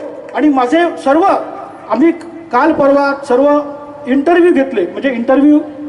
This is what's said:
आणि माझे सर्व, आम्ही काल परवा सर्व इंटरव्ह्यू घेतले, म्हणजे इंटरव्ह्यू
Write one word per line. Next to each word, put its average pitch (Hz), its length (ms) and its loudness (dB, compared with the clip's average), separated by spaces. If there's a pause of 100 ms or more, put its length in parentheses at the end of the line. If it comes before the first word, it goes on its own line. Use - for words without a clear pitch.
(340)
आणि 262 140 2
माझे 302 560 2
सर्व, 294 180 2 (680)
आम्ही 277 220 2 (400)
काल 294 200 2
परवा 277 420 2 (140)
सर्व 285 320 2 (460)
इंटरव्ह्यू 339 460 2
घेतले, 269 340 0
म्हणजे - 260 -4
इंटरव्ह्यू 269 460 2 (300)